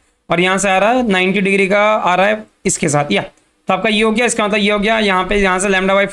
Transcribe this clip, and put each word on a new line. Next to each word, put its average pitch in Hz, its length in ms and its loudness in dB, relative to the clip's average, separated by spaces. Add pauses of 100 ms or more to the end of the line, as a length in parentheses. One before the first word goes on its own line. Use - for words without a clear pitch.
(300)
और 170 100 0
यहाँ 185 180 0
से 196 120 -2
आ 190 80 2
रहा 202 140 2
है 254 160 0
ninety 190 340 0
degree 196 260 0
का 202 140 0
आ 208 340 0
रहा 190 120 2
है 214 180 -4 (200)
इसके 180 240 -2
साथ, 143 220 -2
या 190 100 0
तो - 520 -8
आपका 185 160 -2
ये 214 140 0
हो 220 80 2
गया, 233 140 0
इसका 220 220 -2
मतलब 208 120 0
ये 202 120 2
हो 208 80 0
गया, 220 200 0
यहाँ 185 260 0
पे, 208 100 -2
यहाँ 190 240 0
से 202 100 -2
lambda 190 280 0
by 196 160 2